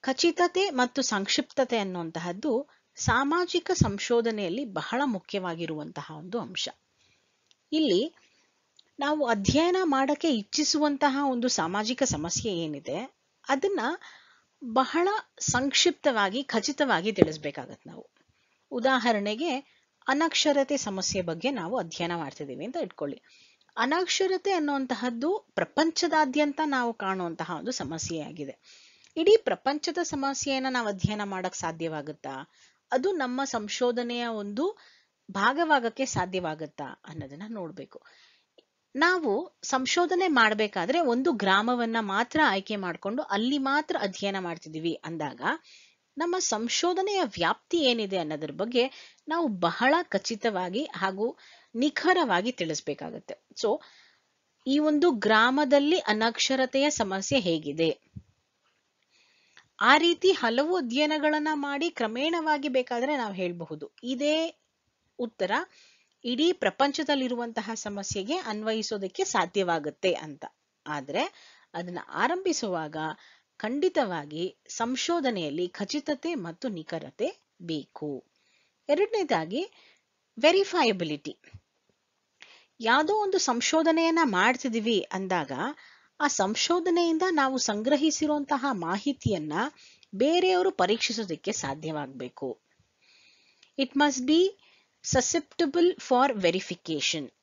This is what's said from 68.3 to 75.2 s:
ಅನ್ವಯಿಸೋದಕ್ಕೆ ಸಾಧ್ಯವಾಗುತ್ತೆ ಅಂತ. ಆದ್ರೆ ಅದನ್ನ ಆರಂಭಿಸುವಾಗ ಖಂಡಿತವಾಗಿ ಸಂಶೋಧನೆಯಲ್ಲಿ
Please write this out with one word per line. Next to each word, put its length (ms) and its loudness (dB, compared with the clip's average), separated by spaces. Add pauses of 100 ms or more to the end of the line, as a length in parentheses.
ಅನ್ವಯಿಸೋದಕ್ಕೆ 840 -4
ಸಾಧ್ಯವಾಗುತ್ತೆ 880 0
ಅಂತ. 320 -8 (420)
ಆದ್ರೆ 340 -4 (520)
ಅದನ್ನ 340 -8
ಆರಂಭಿಸುವಾಗ 920 -2 (600)
ಖಂಡಿತವಾಗಿ 1000 -2 (100)
ಸಂಶೋಧನೆಯಲ್ಲಿ 1000 -2